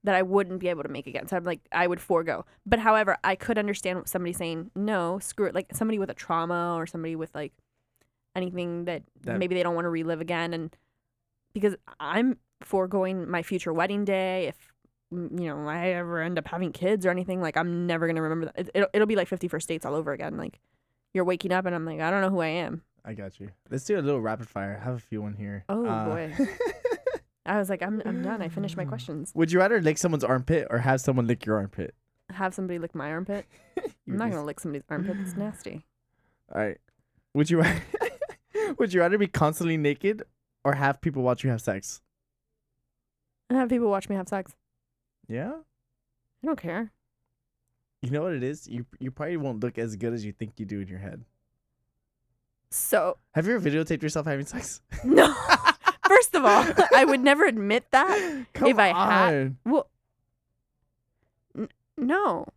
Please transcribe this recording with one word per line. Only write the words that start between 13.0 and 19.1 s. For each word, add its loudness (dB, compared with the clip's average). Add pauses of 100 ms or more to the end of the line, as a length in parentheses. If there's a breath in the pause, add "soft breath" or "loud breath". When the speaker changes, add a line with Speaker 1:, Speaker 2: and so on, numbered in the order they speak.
Speaker 1:
my -2
future -4
wedding 0
day, 0
if, -12 (380)
m-, -6
you -2
know, -6
I -2
ever -4
end -2
up -10
having -4
kids -2
or 4
anything, -2
like, -2
I'm 0
never 0
gonna 0
remember -2
that. -10
It, -6
it'll, 2
it'll 4
be 0